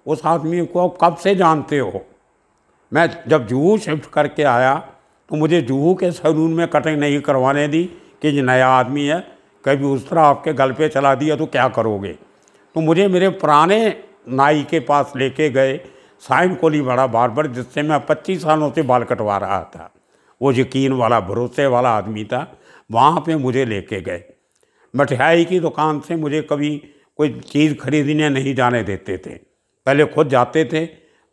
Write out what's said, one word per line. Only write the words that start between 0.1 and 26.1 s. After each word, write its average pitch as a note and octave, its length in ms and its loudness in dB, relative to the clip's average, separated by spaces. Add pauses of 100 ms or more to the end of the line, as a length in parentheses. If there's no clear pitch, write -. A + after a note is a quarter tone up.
आदमी E3 400 -2
को F3+ 220 0
आप - 120 -8
कब E3+ 160 4
से G3 180 0
जानते D#3+ 440 2
हो?" G2 280 -4 (840)
मैं D#3+ 180 2 (180)
जब C3+ 180 2
जुहू D3 320 2
शिफ्ट D3+ 320 -6
करके D3+ 320 0
आया, C3 320 2 (540)
तो D#3 80 -6
मुझे D#3 260 2
जुहू C#3 320 0
के F3+ 160 0
सैलून D#3+ 440 0
में E3 140 0
कटिंग D#3 300 0
नहीं C#3+ 220 0
करवाने C#3 480 0
दी D#3+ 160 0 (380)
कि D3+ 60 0
"ये C#3+ 140 0
नया B2+ 260 4
आदमी C3 380 2
है, D#3+ 140 -2 (440)
कभी C#3 200 0
उस C3+ 240 -2
तरह E3 120 0
आपके D3 320 4
गल C3+ 200 0
पे D3+ 160 0
चला C#3 260 2
दिया D3 220 0
तो D#3 100 -4
क्या C3 220 0
करोगे?" G2+ 440 -2 (600)
तो E3 60 -2
मुझे E3 280 2
मेरे F#3 200 2
पुराने F3 760 2 (240)
नाई C#3 420 2
के D#3+ 100 0
पास C#3+ 360 0
लेके C3+ 340 -2
गए, C3+ 300 0 (400)
साइम F3 340 0
कोली D3+ 280 0
बड़ा B2+ 240 0
बार्बर, B2 400 0
जिससे B2+ 360 -8
मैं D3+ 240 0
पच्चीस D#3 360 -2
सालों D#3 300 0
से E3 100 -2
बाल B2 220 2
कटवा G#2 340 -2
रहा F#2+ 240 -4
था। E2+ 320 -20 (480)
वो C3+ 100 2
यकीन C3+ 400 0
वाला, A#2 280 2
भरोसे A#2+ 460 -4
वाला B2+ 240 2
आदमी G#2+ 340 -4
था। B2 340 -8 (320)
वहाँ C#3 300 4
पे D#3+ 160 -2
मुझे C3 280 0
लेके G#2 360 -6
गए। F2 240 -10 (720)
मिठाई C#3+ 480 2
की F3+ 160 -2
दुकान D#3 400 -4
से E3+ 160 -8